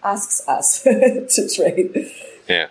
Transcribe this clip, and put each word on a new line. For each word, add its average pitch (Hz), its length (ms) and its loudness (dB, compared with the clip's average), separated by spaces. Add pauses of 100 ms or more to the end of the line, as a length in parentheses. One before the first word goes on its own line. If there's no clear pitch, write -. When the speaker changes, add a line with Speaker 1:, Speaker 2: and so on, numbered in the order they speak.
Speaker 1:
asks - 460 -4
us - 340 0
<laughs> - 0 -
to 254 720 2
train - 560 0 (380)
Speaker 2:
Yeah. 82 220 2